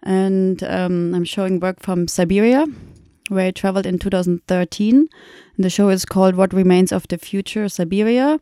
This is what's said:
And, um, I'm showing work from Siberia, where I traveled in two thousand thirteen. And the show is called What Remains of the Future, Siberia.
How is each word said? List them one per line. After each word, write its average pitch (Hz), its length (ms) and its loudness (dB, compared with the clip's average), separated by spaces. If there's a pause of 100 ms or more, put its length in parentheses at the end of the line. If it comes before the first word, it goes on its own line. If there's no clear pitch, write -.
And, 190 600 0
um, 180 500 -2
I'm 175 100 -2
showing 185 360 -4
work 185 200 -4
from 175 280 -2
Siberia, 214 580 2 (640)
where 190 180 -2
I 185 60 -2
traveled 190 340 -2
in 180 120 -2
two 196 120 -4
thousand 180 360 -2
thirteen. 214 640 2 (480)
And 190 80 0
the 185 60 0
show 202 200 2
is 185 140 0
called 190 300 2
What 185 180 2
Remains 185 400 4
of 190 160 -4
the 175 100 -6
Future, 196 500 -6
Siberia. 220 720 0